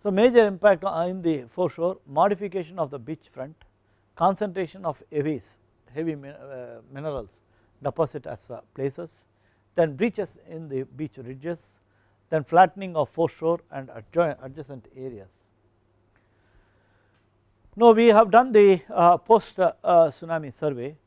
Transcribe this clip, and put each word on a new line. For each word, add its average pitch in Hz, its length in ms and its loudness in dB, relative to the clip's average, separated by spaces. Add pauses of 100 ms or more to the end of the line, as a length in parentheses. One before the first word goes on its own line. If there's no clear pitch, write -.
So, 202 120 -4
major 233 340 4
impact 196 380 2
on 185 380 -4
the 160 260 -2
foreshore, 175 580 -6
modification 180 720 -4
of 143 140 -6
the 139 80 -14
beach 151 280 -14
front, 135 280 -16 (580)
concentration 190 720 -4
of 156 260 -8
heavies, 147 480 -6 (340)
heavy 156 220 -8
mi-, 139 140 -18
uh, 127 540 -20 (100)
minerals 139 480 -12 (420)
deposit 143 460 -6
as, - 200 -16
uh, 120 120 -16 (140)
places, 139 500 -12 (500)
then 160 220 -2
breaches 202 420 -6 (100)
in 165 200 -16
the 135 160 -8
beach 139 320 -14
ridges, 135 420 -12 (720)
then 156 140 -2
flattening 180 500 2
of 147 140 -2
foreshore 165 500 -4 (140)
and 135 160 -14
adjoin-, 147 540 -4
adjacent 135 520 -18
areas. 120 360 -16 (2500)
Now, 226 180 6
we 226 160 6
have 214 220 6
done 247 220 4
the, 202 380 6
uh, 175 260 4
post, - 420 0
uh, 180 140 2 (100)
uh, 170 260 4
tsunami 156 440 -10
survey. 143 440 -8 (100)